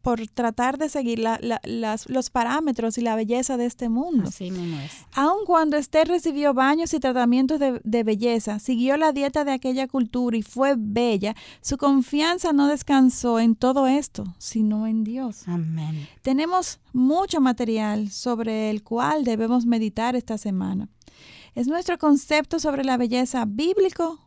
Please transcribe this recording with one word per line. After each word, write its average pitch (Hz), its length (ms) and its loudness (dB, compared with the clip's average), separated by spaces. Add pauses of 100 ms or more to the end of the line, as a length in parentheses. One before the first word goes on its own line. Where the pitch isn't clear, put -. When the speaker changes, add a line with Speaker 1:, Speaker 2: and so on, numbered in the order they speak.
Speaker 1:
por 233 260 0
tratar 247 520 -2
de 302 100 -2
seguir 240 300 -2
la, 226 220 -2
la, 233 220 -4
las, 226 460 -6
los 254 220 -2
parámetros 240 680 -2
y 233 40 -2
la 226 140 0
belleza 240 400 -2
de 240 120 0
este 240 200 -6
mundo. 247 420 0
Speaker 2:
Así 180 200 -10
mismo 175 300 -6
es. 143 120 -10 (220)
Speaker 1:
Aun 359 320 0
cuando 320 320 2
Esther 311 300 2
recibió 294 480 0
baños 294 400 2
y 277 40 0
tratamientos 254 600 2
de, 262 240 0
de 226 200 0
belleza, 214 540 0
siguió 254 400 0
la 311 140 4
dieta 277 340 -2
de 277 60 0
aquella 262 360 -2
cultura 247 500 0
y 220 40 0
fue 269 340 0
bella, 214 600 0 (260)
su - 160 -4
confianza 294 720 2
no 285 160 4
descansó 262 720 2
en 226 160 4
todo 262 300 2
esto, 262 380 0 (160)
sino 214 480 -2
en 220 160 0
Dios. 233 420 -6
Speaker 2:
Amén. 160 640 -4 (160)
Speaker 1:
Tenemos 330 560 0 (140)
mucho 302 480 2
material 214 680 0
sobre 220 600 -4
el 214 100 -4
cual 277 420 -2
debemos 233 440 0
meditar 226 480 0
esta 226 240 -4
semana. 190 500 -4 (680)
¿Es 240 120 -2
nuestro 349 300 -2
concepto 302 640 2
sobre 277 240 -2
la 254 140 0
belleza 247 500 0
bíblico 339 800 0